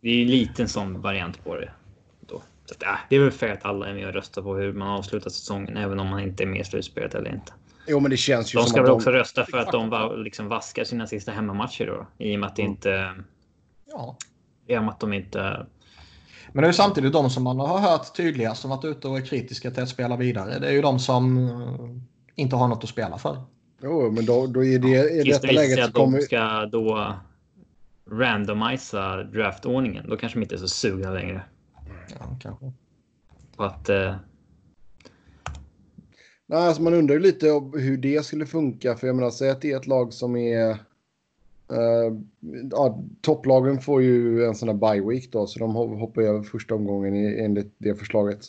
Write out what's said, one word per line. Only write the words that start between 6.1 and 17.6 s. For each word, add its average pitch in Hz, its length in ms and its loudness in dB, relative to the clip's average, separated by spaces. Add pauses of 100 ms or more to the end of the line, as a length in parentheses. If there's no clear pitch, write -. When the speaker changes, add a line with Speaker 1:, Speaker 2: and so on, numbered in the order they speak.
Speaker 1:
inte 98 240 -4
är 98 40 -2
med 95 140 -4
i - 20 -6
slutspelet - 520 -8
eller - 180 -6
inte. - 200 -14 (340)
Speaker 2:
Jo, 147 120 2
men 139 120 2
det 131 60 0
känns 120 380 0
ju - 20 4
Speaker 1:
De 117 60 6
Speaker 2:
som 117 60 4
Speaker 1:
ska 120 100 4
Speaker 2:
att 131 40 6
Speaker 1:
väl 127 60 8
Speaker 2:
de 131 60 8
Speaker 1:
också 117 160 2
rösta 123 340 0
för - 120 -6
att 113 140 -2
de 113 180 -2
va-, 113 260 -4
liksom 107 320 -10
vaskar 110 360 -6
sina 113 240 -6
sista 107 240 -8
hemmamatcher 107 540 -4
då, - 400 -10
i 104 100 -2
och 101 40 -2
med 101 80 -4
att 98 80 -10
det 110 60 -4
Speaker 2:
Mm. 101 100 -2
Speaker 1:
inte 95 420 -2 (800)
Speaker 3:
Ja. 127 260 -12 (500)
Speaker 1:
i 120 100 0
och 110 60 0
med 107 80 -2
att - 80 -16
de 107 140 -4
inte 98 520 -6 (880)
Speaker 3:
Men 139 80 0
det 156 40 6
är 170 40 8
ju 175 40 4
samtidigt 165 400 4
de 143 160 4
som 127 140 -2
man 127 160 0
har 160 200 0